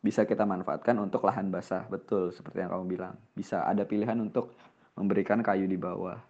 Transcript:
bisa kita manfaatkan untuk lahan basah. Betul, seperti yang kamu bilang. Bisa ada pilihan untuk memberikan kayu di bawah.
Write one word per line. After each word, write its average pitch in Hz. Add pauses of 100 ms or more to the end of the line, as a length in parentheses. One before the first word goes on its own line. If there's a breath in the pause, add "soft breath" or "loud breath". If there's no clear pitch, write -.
bisa 104
kita 104
manfaatkan 92
untuk 101
lahan 95
basah. 90
Betul, 92
seperti -
yang 90
kamu 92
bilang. 90 (220)
Bisa 98
ada 101
pilihan 107
untuk 117 (400 loud breath)
memberikan 101
kayu 98
di 95
bawah. 92 (140)